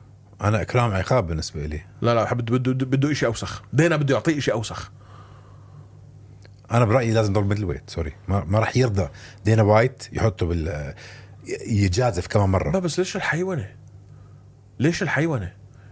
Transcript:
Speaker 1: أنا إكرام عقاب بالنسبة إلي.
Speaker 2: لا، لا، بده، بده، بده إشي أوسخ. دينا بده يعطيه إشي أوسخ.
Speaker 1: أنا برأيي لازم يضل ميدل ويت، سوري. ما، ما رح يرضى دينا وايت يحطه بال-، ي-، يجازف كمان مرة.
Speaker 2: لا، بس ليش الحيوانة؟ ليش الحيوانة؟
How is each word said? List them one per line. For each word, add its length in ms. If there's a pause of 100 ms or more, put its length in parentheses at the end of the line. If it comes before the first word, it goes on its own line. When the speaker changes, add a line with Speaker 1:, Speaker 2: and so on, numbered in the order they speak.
(420)
Speaker 1:
أنا 200
إكرام 320
عقاب 340
بالنسبة 380
إلي. 160 (200)
Speaker 2:
لا، 140
لا، 180
بده، 240
بده، 280
بده 260
إشي 140
أوسخ. 380 (100)
دينا 220
بده 180
يعطيه 240
إشي 140
أوسخ. 400 (1800)
Speaker 1:
أنا 140
برأيي 280
لازم 180
يضل 120
ميدل 220
ويت، 240
سوري. 240 (140)
ما، 160
ما 160
رح 180
يرضى 320 (360)
دينا 180
وايت 480
يحطه 340
بال-، 480 (540)
ي-، 380
يجازف 420
كمان 220
مرة. 220
Speaker 2:
لا، 80
بس 200
ليش 160
الحيوانة؟ 600 (1040)
ليش 240
الحيوانة؟ 500 (380)